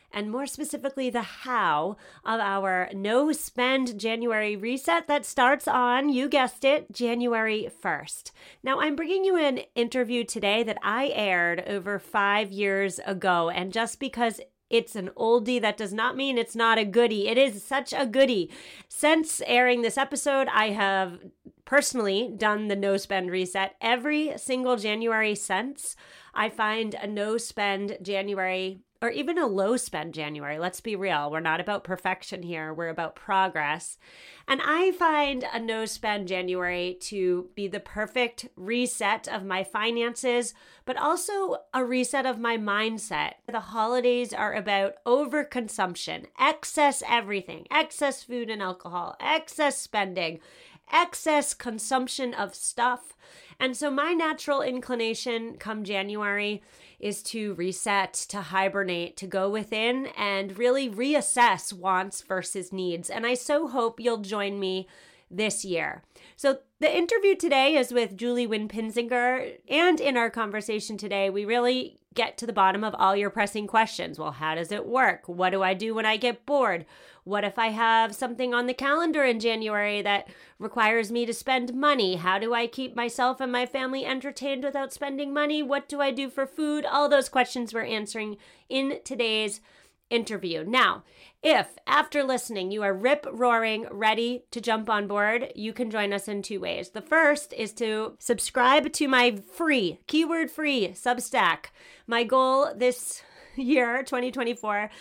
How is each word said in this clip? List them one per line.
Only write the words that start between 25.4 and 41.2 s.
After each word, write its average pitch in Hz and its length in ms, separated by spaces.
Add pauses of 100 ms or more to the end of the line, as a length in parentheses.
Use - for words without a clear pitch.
I 214 160
find 214 460
a - 120
no 208 300
spend 202 640
January 190 800 (200)
or 233 80
even 294 280
a 320 100
low 196 280
spend 165 380
January. 151 460
Let's 180 200
be 220 160
real. 165 340
We're 156 100
not 165 200
about 202 240
perfection 185 600
here. 160 300
We're 165 160
about 165 260
progress. 180 840 (500)
And 269 160
I 339 280
find 294 600
a 247 80
no 226 260
spend 208 420
January 180 760
to 180 540
be 202 120
the 190 120
perfect 240 760
reset 220 720
of 208 160
my 190 200
finances, 233 880 (320)
but 254 120
also 359 600 (160)